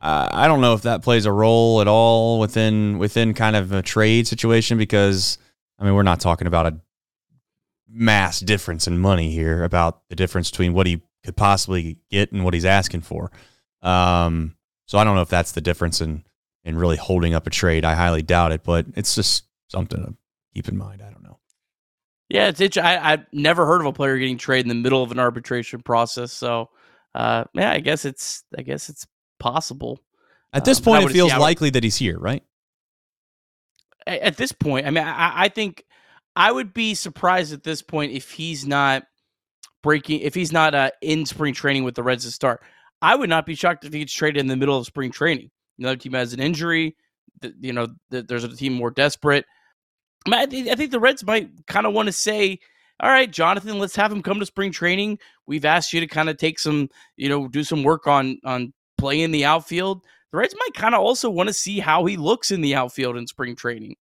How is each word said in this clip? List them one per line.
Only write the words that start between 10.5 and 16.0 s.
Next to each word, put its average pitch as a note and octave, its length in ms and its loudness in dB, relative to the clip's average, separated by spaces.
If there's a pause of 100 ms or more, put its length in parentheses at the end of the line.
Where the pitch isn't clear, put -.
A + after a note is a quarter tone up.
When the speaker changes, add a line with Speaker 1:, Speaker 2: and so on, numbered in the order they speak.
Speaker 1:
between F2+ 200 0
what F2+ 160 4
he E2+ 140 0 (240)
could - 100 -12
possibly F#2+ 600 0 (120)
get G2+ 220 0
and F#2+ 140 -2
what F2 80 2
he's E2+ 100 0
asking F#2 380 2
for. E2 280 -8 (520)
Um, F2 720 2 (300)
so - 120 0
I G#2+ 60 6
don't G#2 120 4
know F#2 60 4
if E2+ 60 0
that's F2 240 -2
the - 80 -6
difference E2+ 400 -2
in, D#2+ 240 -6 (400)